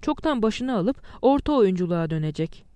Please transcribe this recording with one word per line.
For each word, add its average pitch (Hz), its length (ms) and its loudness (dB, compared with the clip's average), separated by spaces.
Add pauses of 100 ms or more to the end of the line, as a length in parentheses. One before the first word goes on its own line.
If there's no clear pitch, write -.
çoktan 302 400 -2
başını 240 340 -2
alıp 208 260 -2 (200)
orta 277 320 4
oyunculuğa 180 560 2
dönecek. 156 560 -6 (100)